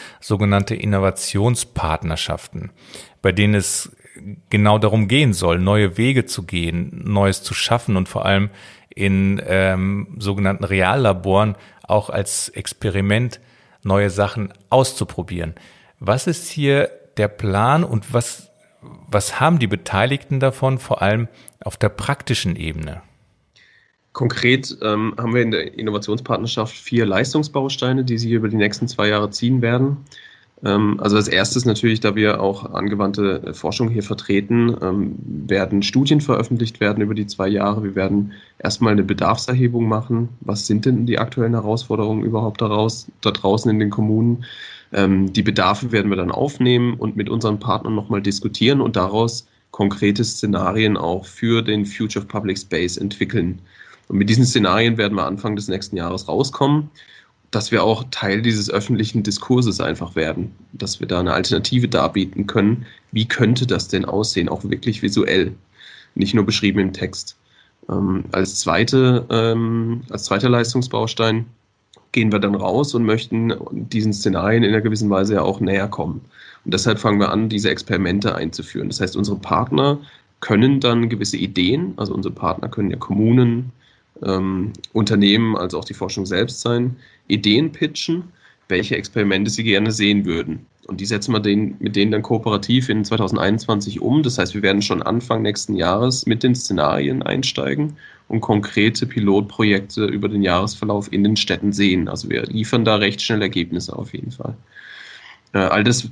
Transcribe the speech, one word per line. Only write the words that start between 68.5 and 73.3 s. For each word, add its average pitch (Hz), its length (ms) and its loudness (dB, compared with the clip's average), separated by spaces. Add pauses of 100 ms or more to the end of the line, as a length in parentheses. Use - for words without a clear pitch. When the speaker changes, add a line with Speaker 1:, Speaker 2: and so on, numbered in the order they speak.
Speaker 2:
zweite, 123 720 2
ähm, 113 800 0
als - 160 -8
zweiter 101 240 0
Leistungsbaustein 117 960 0 (640)
gehen 110 200 2
wir 104 80 2
dann 101 160 0
raus 101 400 0
und 117 80 2
möchten 113 500 0 (180)